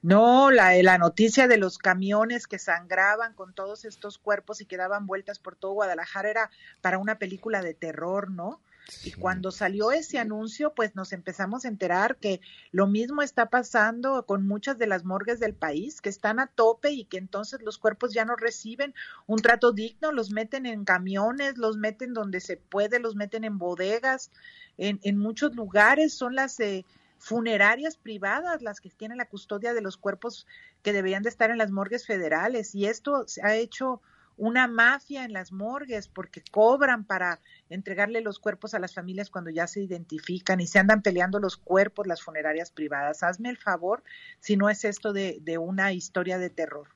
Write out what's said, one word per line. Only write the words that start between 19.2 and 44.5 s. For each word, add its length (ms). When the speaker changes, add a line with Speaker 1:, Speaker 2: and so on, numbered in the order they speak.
Speaker 1:
un 160
trato 320
digno, 400
los 180
meten 360
en 180
camiones, 720
los 180
meten 380
donde 260
se 160
puede, 440
los 160
meten 280
en 140
bodegas, 720
en, 260
en 140
muchos 380
lugares 580
son 220
las, 240
eh, 260
funerarias 800
privadas 640
las 180
que 120
tienen 260
la 100
custodia 460
de 80
los 160
cuerpos 480
que 100
deberían 300
de 60
estar 200
en 80
las 140
morgues 340
federales, 680
y 100
esto 420
se 140
ha 140
hecho 460
una 300
mafia 580
en 80
las 180
morgues 560
porque 440
cobran 540
para 340
entregarle 500
los 160
cuerpos 380
a 40
las 140
familias 380
cuando 180
ya 160
se 160
identifican 800
y 60
se 100
andan 240
peleando 380
los 180
cuerpos 480
las 160
funerarias 480
privadas. 540
Hazme 260
el 80
favor 460
si 160